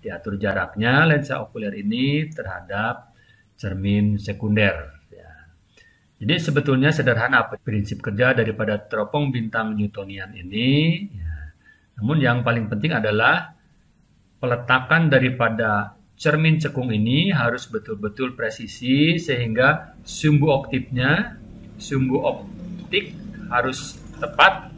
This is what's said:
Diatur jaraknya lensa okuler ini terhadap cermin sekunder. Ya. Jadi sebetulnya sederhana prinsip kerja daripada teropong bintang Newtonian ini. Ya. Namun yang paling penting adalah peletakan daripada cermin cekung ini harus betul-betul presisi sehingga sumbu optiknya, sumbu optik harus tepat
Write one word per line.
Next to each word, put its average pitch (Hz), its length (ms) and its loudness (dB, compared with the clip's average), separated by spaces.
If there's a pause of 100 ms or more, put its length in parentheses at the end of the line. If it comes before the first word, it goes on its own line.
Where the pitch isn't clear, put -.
Diatur 101 320 -8
jaraknya 104 720 0
lensa 135 320 0
okuler 104 320 -8
ini 131 560 0
terhadap 98 800 -6 (480)
cermin 101 640 0
sekunder. 104 880 0
Ya. - 400 -20 (720)
Jadi 139 160 0
sebetulnya 139 560 2
sederhana 123 480 4 (240)
prinsip 104 400 -4
kerja 120 320 2
daripada 107 400 0
teropong 127 560 -2
bintang 110 400 -2
Newtonian 98 640 -6
ini. 135 720 0
Ya. 78 480 -10 (400)
Namun 135 240 0
yang 120 240 2
paling 117 240 0
penting 107 240 -2
adalah 113 640 2 (800)
peletakan 131 720 2
daripada 113 880 2 (160)
cermin 156 480 2
cekung 127 320 -2
ini 131 400 2
harus 123 320 0
betul-betul 110 720 -6
presisi 127 800 0
sehingga 123 880 0
sumbu 151 480 4
optiknya, 131 800 -2 (480)
sumbu 131 400 0
optik - 960 -4 (320)
harus 127 480 -2 (180)
tepat - 640 2